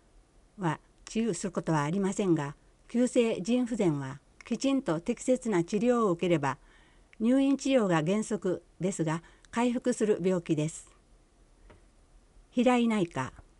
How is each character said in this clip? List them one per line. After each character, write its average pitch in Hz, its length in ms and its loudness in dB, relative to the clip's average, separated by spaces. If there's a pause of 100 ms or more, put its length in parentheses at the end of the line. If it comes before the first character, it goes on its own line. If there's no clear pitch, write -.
(580)
は 170 220 -2 (260)
治 220 180 -4
癒 226 100 -2
す 180 140 -6
る 180 40 -4
こ 185 100 -4
と 165 120 -2
は 151 100 0
あ 147 60 -2
り 185 100 -2
ま 196 140 -2
せ 202 120 -2
ん 180 80 4
が、 143 220 -2 (320)
急 240 200 0
性 226 340 0
腎 247 240 0
不 233 100 -6
全 175 240 2
は 135 200 -10 (240)
き - 140 -4
ち 269 160 0
ん 269 80 0
と 165 180 -2
適 233 240 -6
切 254 260 0
な 180 140 2
治 208 140 -2
療 240 240 2
を 214 100 2
受 170 100 -2
け 185 80 0
れ 170 100 4
ば、 135 180 -2 (600)
入 240 200 4
院 277 160 4
治 269 140 -6
療 247 180 4
が 165 160 2
原 196 200 0
則 190 400 -4 (160)
で 180 120 -2
す 170 120 -4
が、 156 180 -2 (300)
回 240 200 0
復 247 220 -2
す 233 120 0
る 208 180 2
病 185 180 0
気 170 140 -2
で 151 140 -2
す。 - 200 -14 (1600)
平 247 280 4
井 240 100 2
内 214 200 0
科、 131 240 -6 (280)